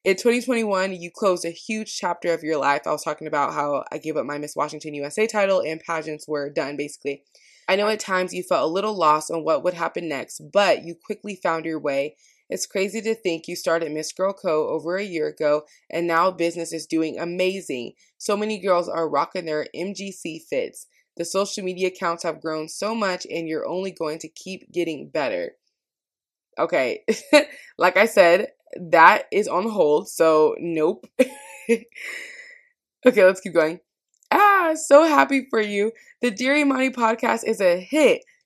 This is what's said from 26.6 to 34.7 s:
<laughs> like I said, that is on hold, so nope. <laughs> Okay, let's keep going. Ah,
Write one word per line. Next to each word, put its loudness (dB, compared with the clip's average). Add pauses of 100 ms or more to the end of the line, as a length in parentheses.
<laughs> -10
like 2
I 6
said, 6 (440)
that 8
is 0
on -2
hold, 2
so 4
nope. -2
<laughs> -2 (1400)
Okay, 6
let's 6
keep -10
going. 2 (520)
Ah, 6